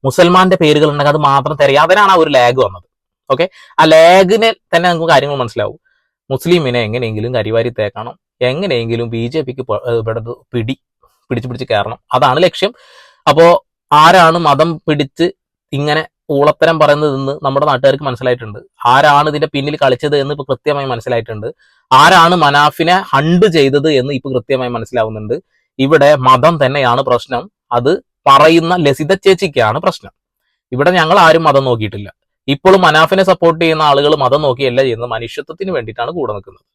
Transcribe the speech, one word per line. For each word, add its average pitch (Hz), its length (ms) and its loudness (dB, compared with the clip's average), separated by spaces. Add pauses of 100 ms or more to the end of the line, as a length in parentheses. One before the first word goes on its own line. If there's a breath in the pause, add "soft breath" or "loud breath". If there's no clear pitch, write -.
മുസൽമാന്റെ 180 520 2
പേരുകൾ 151 340 2
ഉണ്ടെങ്കിൽ 147 220 0
അത് 151 60 -2
മാത്രം 143 380 0
തിരയുക. 139 240 2
അതിനാണ് 190 320 4
ആ 185 40 4
ഒരു 160 140 2
ലാഗ് 127 360 2
വന്നത്. 92 180 -10 (480)
ഓക്കെ, 165 180 -2 (300 soft breath)
ആ 156 40 6
ലാഗിനെ 180 680 6
തന്നെ 175 380 -2
നമുക്ക് 165 220 -2
കാര്യങ്ങൾ 143 240 0
മനസ്സിലാവും. 113 440 -6 (520)
മുസ്ലിമിനെ 135 480 -2
എങ്ങനെയെങ്കിലും 113 540 -6
കരിവാരി 113 360 -2
തേക്കണം, 110 500 -8 (220)
എങ്ങനെയെങ്കിലും 120 680 -4
ബി 117 180 -6
ജെ 151 140 -4
പിക്ക് 131 200 -10
പ-, 107 260 -6
ഏ, 117 60 -2
ഇവിടെ 113 260 -4 (340)
പിടി, 120 240 -6 (520)
പിടിച്ച് 123 200 -6
പിടിച്ച് 120 220 -10
കയറണം, 107 260 -4 (160)
അതാണ് 139 300 0
ലക്ഷ്യം. 185 300 -2 (560 soft breath)
അപ്പോ 165 360 4 (260)
ആരാണ് 165 460 4
മതം 156 500 0
പിടിച്ച് 147 440 -2 (420)
ഇങ്ങനെ 147 340 -4 (220)
ഊളത്തരം 151 500 0
പറയുന്നതെന്ന് 147 640 0
നമ്മുടെ 139 220 -2
നാട്ടുകാർക്ക് 139 380 0
മനസ്സിലായിട്ടുണ്ട്. 123 560 -6 (260)
ആരാണ് 143 440 2
ഇതിന്റെ 147 240 -4
പിന്നിൽ 143 220 -4
കളിച്ചത് 143 420 -2
എന്ന് 143 160 -4
ഇപ്പൊ 143 160 -10
കൃത്യമായി 139 360 -4
മനസ്സിലായിട്ടുണ്ട്. 117 640 -8 (440)
ആരാണ് 170 440 4
മനാഫിനെ 156 760 0
ഹണ്ട് 165 340 2
ചെയ്തത് 147 460 0
എന്ന് 139 220 -2
ഇപ്പൊ 135 200 -8
കൃത്യമായി 127 360 -4
മനസ്സിലാവുന്നുണ്ട്. 110 680 -6 (440)
ഇവിടെ 143 360 4
മതം 135 500 2
തന്നെയാണ് 131 360 -2
പ്രശ്നം, 127 500 -6 (200)
അത് 123 320 -2 (240)
പറയുന്ന 160 480 4
ലസിത 151 380 -2
ചേച്ചിക്കാണ് 143 680 0
പ്രശ്നം. - 320 -6 (600)
ഇവിടെ 143 200 0
ഞങ്ങൾ 175 280 2
ആരും 165 240 4
മതം 139 200 2
നോക്കിയിട്ടില്ല. 107 500 -6 (340)
ഇപ്പോഴും 185 340 2
മനാഫിനെ 165 420 2
സപ്പോർട്ട് 165 420 0
ചെയ്യുന്ന 156 180 0
ആളുകൾ 147 320 2
മതം 139 260 0
നോക്കിയല്ല 131 400 -2
ചെയ്യുന്നത്, 120 280 -4
മനുഷ്യത്വത്തിന് 151 640 -10
വേണ്ടിയിട്ടാണ് 120 400 -8
കൂടെ 131 220 -6
നിൽക്കുന്നത്. - 420 -16